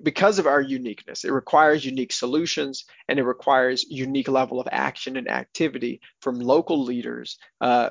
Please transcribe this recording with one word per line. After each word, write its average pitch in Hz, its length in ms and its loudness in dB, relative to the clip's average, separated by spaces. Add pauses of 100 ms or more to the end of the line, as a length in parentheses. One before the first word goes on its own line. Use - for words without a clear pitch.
because 190 360 2
of 160 80 0
our 143 140 4
uniqueness, 131 640 -8
it 135 80 -2
requires 151 520 4
unique 131 280 -4
solutions, 143 720 -2 (240)
and 143 100 0
it 131 60 0
requires 127 640 2
unique 135 400 -2
level 127 320 0
of - 100 -8
action 135 460 -4
and 123 120 -6
activity 127 720 -4 (220)
from 123 180 -4
local 143 440 2
leaders, 120 540 -6 (220)
uh, 120 300 2